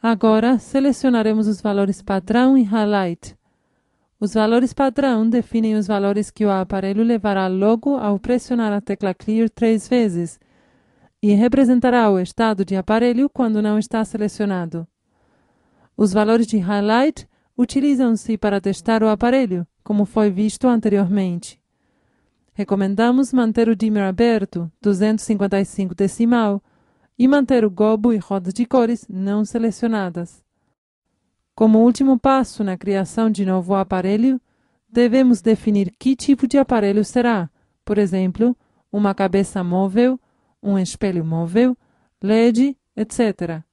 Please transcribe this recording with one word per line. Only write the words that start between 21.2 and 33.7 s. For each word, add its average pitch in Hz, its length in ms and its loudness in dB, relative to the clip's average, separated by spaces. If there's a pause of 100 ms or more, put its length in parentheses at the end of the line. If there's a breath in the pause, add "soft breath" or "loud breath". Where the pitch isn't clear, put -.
Recomendamos 208 800 0
manter 233 380 2
o 226 40 4
dimmer 214 280 0
aberto, 196 680 -2 (120)
duzentos 208 420 0
e - 40 -16
cinquenta 196 300 0
e 196 60 0
cinco 190 300 -6
decimal, 214 680 0 (540)
e 247 120 4
manter 269 360 4
o 208 60 2
gobo 214 420 2
e 220 40 2
rodas 190 360 -6
de 240 140 -2
cores 240 420 0
não 196 360 -4
selecionadas. 208 1000 -6 (1120)
Como 220 240 4
último 247 400 4
passo 269 460 0
na 185 120 -6
criação 196 540 -2
de 196 140 -2
novo 185 320 -2